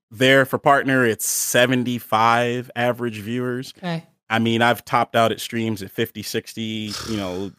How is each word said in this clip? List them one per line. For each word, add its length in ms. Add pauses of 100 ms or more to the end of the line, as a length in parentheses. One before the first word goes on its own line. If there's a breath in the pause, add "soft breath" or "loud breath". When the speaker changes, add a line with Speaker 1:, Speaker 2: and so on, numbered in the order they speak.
(100)
Speaker 1:
there 340
for 140
partner, 460
it's 220
seventy-five 1500
average 420
viewers. 600
Speaker 2:
Okay. 260 (260)
Speaker 1:
I 80
mean, 240
I've 220
topped 320
out 160
at 80
streams 420
at 80
fifty, 320
sixty, 680 (180)
you 60
know, 420